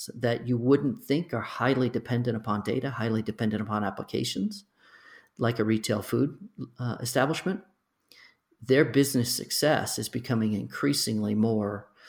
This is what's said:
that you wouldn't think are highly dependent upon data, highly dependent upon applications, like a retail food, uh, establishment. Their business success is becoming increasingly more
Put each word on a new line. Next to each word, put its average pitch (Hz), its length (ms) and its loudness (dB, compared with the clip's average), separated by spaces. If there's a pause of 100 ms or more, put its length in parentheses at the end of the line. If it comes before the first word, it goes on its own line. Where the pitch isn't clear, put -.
(140)
that 117 320 -2
you 123 120 2
wouldn't 139 440 2
think 160 300 -2
are 113 80 -2
highly 127 480 0
dependent 120 480 0
upon 104 260 -2
data, 127 280 -2
highly 110 320 0
dependent 110 400 -2
upon 107 200 -2
applications, 123 800 -4 (760)
like 120 200 0
a 107 60 2
retail 107 380 0
food, 123 340 0 (420)
uh, 120 220 -4
establishment. 147 600 -2 (1000)
Their 131 220 6
business 135 500 2
success - 640 0
is 110 120 -6
becoming 113 420 0
increasingly 110 800 0
more 107 540 0 (200)